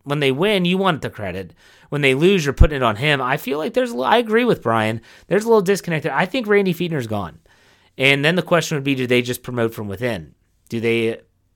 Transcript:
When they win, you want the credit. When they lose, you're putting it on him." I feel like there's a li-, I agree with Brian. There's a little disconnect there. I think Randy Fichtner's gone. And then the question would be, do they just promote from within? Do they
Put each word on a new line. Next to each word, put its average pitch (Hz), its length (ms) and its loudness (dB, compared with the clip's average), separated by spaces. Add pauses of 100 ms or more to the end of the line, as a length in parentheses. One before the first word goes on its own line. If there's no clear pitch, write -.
When 143 160 -4
they 135 120 2
win, 180 340 0
you 180 120 0
want 185 240 0
the 120 80 -6
credit. 95 440 -10 (360)
When 143 120 -4
they 135 120 4
lose, 170 320 2
you're 135 80 -2
putting 151 240 4
it 131 60 -2
on 110 120 2
him." 139 260 0
I 127 160 -2
feel 156 200 -6
like 233 160 -6
there's 247 160 0
a 233 80 -10
li-, 254 80 -4
I 226 120 4
agree 226 280 2
with 214 160 2
Brian. 113 400 0 (260)
There's 208 180 0
a - 20 -8
little 220 160 4
disconnect 170 400 -2
there. 151 100 -4
I 151 140 0
think 262 180 -4
Randy 202 300 2
Fichtner's 160 320 -4
gone. 98 320 -8 (580)
And 139 260 4
then 160 120 2
the 170 80 0
question 160 340 0
would 135 60 -6
be, 143 100 0
do 127 140 -4
they 123 140 2
just 123 200 -4
promote 117 320 -4
from 107 140 -10
within? 98 480 -8 (340)
Do 117 100 -6
they 113 420 0 (340)